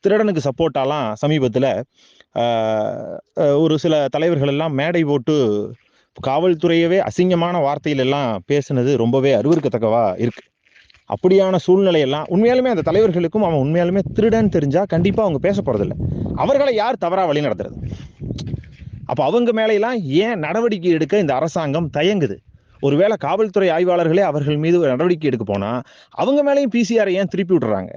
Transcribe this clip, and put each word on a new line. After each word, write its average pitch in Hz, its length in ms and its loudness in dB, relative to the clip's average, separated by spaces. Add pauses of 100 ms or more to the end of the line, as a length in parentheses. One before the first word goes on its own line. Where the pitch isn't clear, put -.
திருடனுக்கு 202 400 0
சப்போர்ட்டாலாம் 139 720 -2
சமீபத்துல, 135 500 0 (720)
ஆ, 117 100 0 (920)
ஆ, 170 80 2 (120)
ஒரு 156 220 2
சில 165 140 0 (140)
தலைவர்கள் 147 460 0
எல்லாம் 151 200 -2
மேடை 165 300 0
போட்டு 147 320 0 (840)
காவல்துறையவே 170 800 2
அசிங்கமான 175 640 0
வார்த்தையில 143 440 -2
எல்லாம் 135 240 0 (180)
பேசுனது 139 480 0
ரொம்பவே 131 400 2
அருவருக்கத்தக்கவா 117 720 0 (120)
இருக்கு. 113 260 -4 (640)
அப்படியான 190 480 2
சூழ்நிலையெல்லாம் 160 720 2
உண்மையாலுமே 240 400 2
அந்த 175 140 0
தலைவர்களுக்கும் 180 640 0
அவன் 160 160 2
உண்மையாலுமே 175 400 0 (120)
திருடன்னு 214 420 2
தெரிஞ்சா 151 300 2
கண்டிப்பா 175 380 0
அவங்க 165 160 0
பேச 196 220 -2
போறதில்ல. 202 320 -2 (420)
அவர்களை 269 400 0
யார் 214 280 -2
தவறா 185 220 0
வழி 147 200 0
நடத்துறது? 104 320 -6 (1300)
அப்ப 131 180 -4
அவங்க 233 300 0
மேலையெல்லாம் 220 460 0 (140)
ஏன் 208 260 0
நடவடிக்கை 180 520 -2
எடுக்க 160 280 0
இந்த 147 160 0
அரசாங்கம் 156 540 -2
தயங்குது? 151 460 -2 (460)
ஒருவேளை 165 360 2
காவல்துறை 190 520 0
ஆய்வாளர்களே 175 540 2
அவர்கள் 147 340 -2
மீது 160 220 2
ஒரு 156 100 2
நடவடிக்கை 156 400 0
எடுக்க 113 160 -2
போனா 101 240 -2 (420)
அவங்க 269 320 0
மேலேயும் 277 300 0
பி 233 100 2
சி 226 160 0
ஆரை 196 160 2
ஏன் 190 160 -2
திருப்பி 185 220 -2
விடுறாங்க? 110 440 0